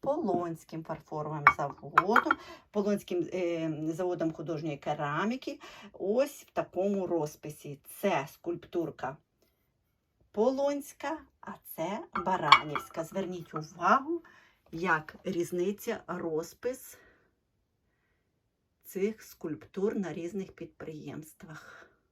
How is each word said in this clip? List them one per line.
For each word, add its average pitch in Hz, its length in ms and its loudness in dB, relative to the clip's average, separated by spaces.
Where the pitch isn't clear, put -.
Полонським 175 840 0
фарфоровим 151 600 -6
заводом, 170 760 2
Полонським, 202 640 0
е, 170 380 0
заводом 165 440 0
художньої 156 440 -4
кераміки. 160 840 -2
Ось 240 500 2
в - 80 -20
такому 185 560 0
розписі. 151 720 -2
Це 156 320 4
скульптурка 165 840 -4
Полонська, 277 880 2
а - 100 -14
це 196 280 -2
Баранівська. 160 760 4
Зверніть 180 500 -6
увагу, 240 680 2
як 165 520 0
різниця 180 840 0
розпис 170 920 -4
цих 202 380 0
скульптур - 720 -4
на 175 160 0
різних 180 400 -6
підприємствах. 151 1400 -12